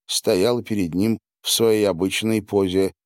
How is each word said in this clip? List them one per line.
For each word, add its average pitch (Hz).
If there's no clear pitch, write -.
стояла 110
перед 98
ним 104
в -
своей 110
обычной 98
позе. 95